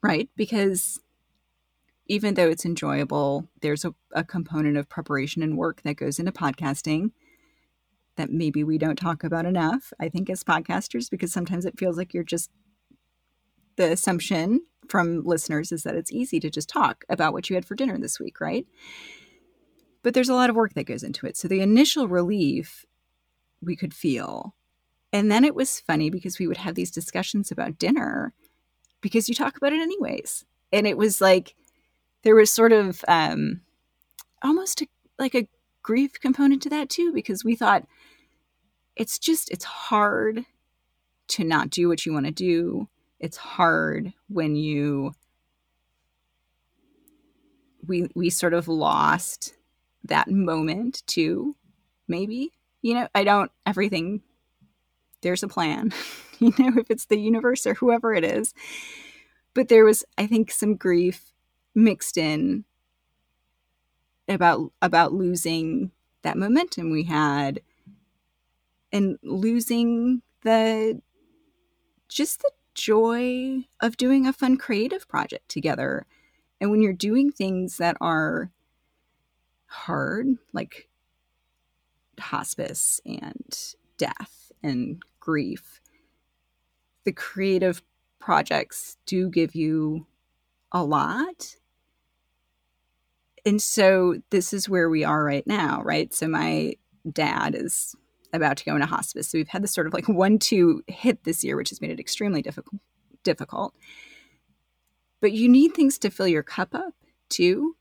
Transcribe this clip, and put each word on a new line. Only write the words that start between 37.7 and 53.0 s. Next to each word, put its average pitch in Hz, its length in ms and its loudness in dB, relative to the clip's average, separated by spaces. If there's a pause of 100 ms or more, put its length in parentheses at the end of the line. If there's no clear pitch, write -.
it's - 220 -6
just, - 320 -2
it's - 140 -10
hard 220 800 -2 (840)
to - 160 -4
not 160 260 0
do 175 180 2
what 165 160 0
you 160 80 -4
wanna 147 180 -2
do. 175 580 -2 (300)
It's 165 180 -10
hard 160 760 0 (160)
when 160 280 -2
you, 147 580 -2 (2750)
we, 175 280 -2
we 170 160 0
sort 175 240 0
of 170 140 -2
lost 156 840 0 (500)
that - 260 0
moment 180 760 -2
too, 170 500 -2 (500)
maybe. 214 460 -6 (300)
You 233 120 2
know, 247 200 -2